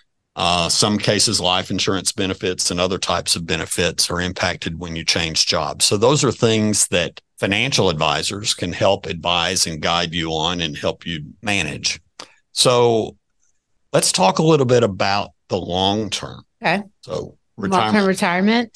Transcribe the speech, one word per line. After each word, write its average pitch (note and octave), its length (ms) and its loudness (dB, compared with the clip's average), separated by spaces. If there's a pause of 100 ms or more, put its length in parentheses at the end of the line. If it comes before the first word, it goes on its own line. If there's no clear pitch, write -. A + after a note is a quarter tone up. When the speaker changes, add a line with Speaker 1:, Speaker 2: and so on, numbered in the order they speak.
(360)
Speaker 1:
uh, F2 320 0
some G#2 300 2
cases, G#2 420 0
life F2+ 320 0
insurance F#2+ 400 -2
benefits F#2+ 580 -2
and F2 80 -4
other F#2 200 0
types F2 360 -2
of F2 100 -6
benefits E2 640 -2
are F2 120 -2
impacted F2 580 -4
when E2+ 160 -8
you E2 100 -6
change D#2+ 440 0
jobs. D#2 360 -2
So - 120 2
those B2 260 4
are B2+ 80 2
things G#2+ 580 2
that F2 320 -2 (200)
financial G#2+ 500 2
advisors D#2+ 640 0
can F2 180 -6
help G2 340 0
advise F2 600 0
and D#2+ 140 -8
guide E2+ 340 0
you E2 160 -4
on E2 300 -2
and D#2 160 -4
help - 300 -6
you E2 180 -8 (180)
manage. F2+ 560 -4 (540)
So A#2+ 640 2 (760)
let's - 200 2
talk F#3 260 2
a D#3+ 60 2
little D#3 220 6
bit A#2+ 180 6
about G2+ 460 0 (180)
the G#2+ 100 0
long F#2+ 520 0
term. - 340 -8 (180)
Speaker 2:
Okay. F#3+ 220 0 (180)
Speaker 1:
So - 340 -10 (200)
Speaker 2:
Long-term G3 500 2
Speaker 1:
retirement. - 0 -
Speaker 2:
retirement. G3 680 0